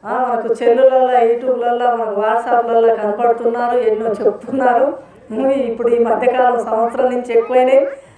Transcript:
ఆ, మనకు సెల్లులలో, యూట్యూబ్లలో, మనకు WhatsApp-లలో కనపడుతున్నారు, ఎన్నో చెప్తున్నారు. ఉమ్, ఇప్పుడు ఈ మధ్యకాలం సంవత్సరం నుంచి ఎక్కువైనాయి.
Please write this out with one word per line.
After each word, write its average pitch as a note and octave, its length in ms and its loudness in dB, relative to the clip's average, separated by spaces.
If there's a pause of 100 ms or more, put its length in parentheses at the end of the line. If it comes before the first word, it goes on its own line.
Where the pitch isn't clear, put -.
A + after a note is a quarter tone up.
ఆ, G3+ 40 -14
మనకు A#3 460 -2
సెల్లులలో, B3+ 680 4
యూట్యూబ్లలో, A#3+ 720 0
మనకు A3 240 -4
WhatsApp-లలో A#3 760 2
కనపడుతున్నారు, A#3 840 -2
ఎన్నో A3 280 0
చెప్తున్నారు. B3 920 -2 (320)
ఉమ్, C4 200 -2
ఇప్పుడు A#3+ 380 -2
ఈ A#3+ 100 2
మధ్యకాలం A#3+ 680 0
సంవత్సరం A#3 400 -2
నుంచి B3 340 -2
ఎక్కువైనాయి. B3+ 500 2 (300)